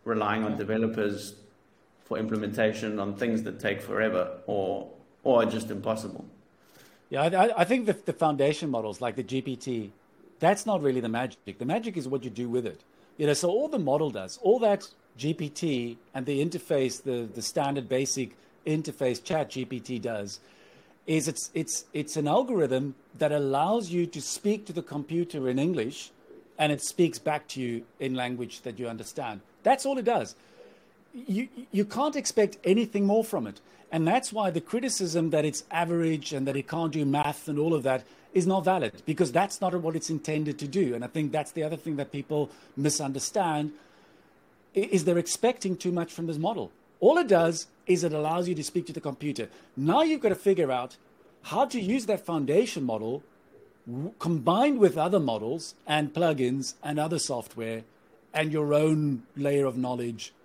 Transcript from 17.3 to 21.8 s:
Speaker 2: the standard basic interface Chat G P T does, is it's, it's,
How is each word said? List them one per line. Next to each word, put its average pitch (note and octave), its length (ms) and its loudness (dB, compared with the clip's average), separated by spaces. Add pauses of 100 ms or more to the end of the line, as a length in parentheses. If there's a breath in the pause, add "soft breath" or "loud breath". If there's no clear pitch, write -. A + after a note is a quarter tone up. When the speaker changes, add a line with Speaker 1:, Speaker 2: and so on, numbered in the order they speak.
Speaker 2:
the A2+ 100 -8
standard C#3 460 -2
basic C3 480 -2 (300 soft breath)
interface D3 560 -2
Chat D#3 280 -2
G B2+ 140 -6
P B2 160 -8
T B2 180 -6
does, G#2 420 -6 (680 loud breath)
is D#3+ 220 0
it's, - 240 -8
it's, - 400 -6